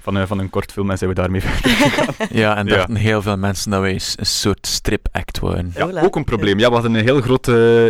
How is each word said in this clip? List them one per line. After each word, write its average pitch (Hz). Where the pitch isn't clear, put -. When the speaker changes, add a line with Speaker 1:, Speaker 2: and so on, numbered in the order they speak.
Speaker 1:
van, 98
eh, 95
van 98
een 95
kort -
film 98
en 92
zijn 92
we 92
daarmee 92
<laughs> -
verder -
gegaan. 220
Speaker 2:
Ja, 107
en 101
Speaker 1:
Ja. 107
Speaker 2:
dachten 95
heel 107
veel 101
mensen 98
dat 95
wij 95
s-, -
een 101
soort -
stripact -
waren. 90
Speaker 1:
Ja, -
Speaker 3:
Hola. 180
Speaker 1:
ook 190
een 156
probleem. 101
Ja, 120
we 120
hadden 117
een 110
heel 135
groot, 131
eh, 120